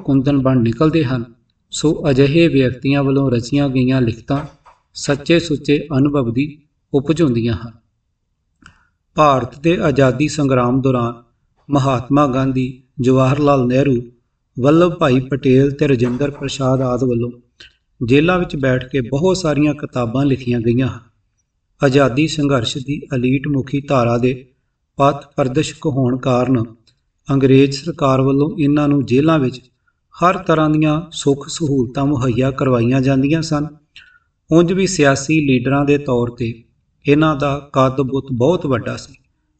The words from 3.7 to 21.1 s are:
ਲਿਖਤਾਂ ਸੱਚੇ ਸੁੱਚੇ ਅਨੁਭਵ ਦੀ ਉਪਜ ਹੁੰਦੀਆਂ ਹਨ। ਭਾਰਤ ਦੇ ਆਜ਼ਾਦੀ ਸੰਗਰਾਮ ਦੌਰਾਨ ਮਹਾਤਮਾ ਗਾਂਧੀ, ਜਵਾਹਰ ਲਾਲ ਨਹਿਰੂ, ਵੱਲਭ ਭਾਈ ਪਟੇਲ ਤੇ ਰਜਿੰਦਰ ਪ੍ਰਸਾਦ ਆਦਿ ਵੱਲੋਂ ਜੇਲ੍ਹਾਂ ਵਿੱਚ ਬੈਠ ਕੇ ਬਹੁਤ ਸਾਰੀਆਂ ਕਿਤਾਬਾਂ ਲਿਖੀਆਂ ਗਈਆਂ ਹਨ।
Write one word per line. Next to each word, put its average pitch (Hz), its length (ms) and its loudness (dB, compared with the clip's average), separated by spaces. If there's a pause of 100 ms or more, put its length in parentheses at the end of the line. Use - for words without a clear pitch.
ਲਿਖਤਾਂ 123 380 -2 (560)
ਸੱਚੇ 151 440 0
ਸੁੱਚੇ 147 380 -2 (200)
ਅਨੁਭਵ 139 360 0
ਦੀ 139 140 -2 (460)
ਉਪਜ 151 280 0
ਹੁੰਦੀਆਂ 117 340 0
ਹਨ। 117 160 -12 (1400)
ਭਾਰਤ 139 440 2
ਦੇ 165 200 0
ਆਜ਼ਾਦੀ 139 480 2
ਸੰਗਰਾਮ 131 540 0
ਦੌਰਾਨ 123 320 0 (560)
ਮਹਾਤਮਾ 139 580 0
ਗਾਂਧੀ, 131 560 -4 (180)
ਜਵਾਹਰ 131 380 2
ਲਾਲ 139 280 2
ਨਹਿਰੂ, 127 340 0 (560)
ਵੱਲਭ 160 360 4
ਭਾਈ 135 280 0
ਪਟੇਲ 135 500 2
ਤੇ 147 160 0
ਰਜਿੰਦਰ 127 440 0
ਪ੍ਰਸਾਦ 131 500 -4
ਆਦਿ 123 240 -2
ਵੱਲੋਂ 120 260 -2 (720)
ਜੇਲ੍ਹਾਂ 147 380 2
ਵਿੱਚ 175 160 -6
ਬੈਠ 127 320 -2
ਕੇ 139 140 -4
ਬਹੁਤ 156 360 -2
ਸਾਰੀਆਂ 147 360 0
ਕਿਤਾਬਾਂ 127 520 -4
ਲਿਖੀਆਂ 123 340 -2
ਗਈਆਂ 120 280 0
ਹਨ। 98 120 -8 (800)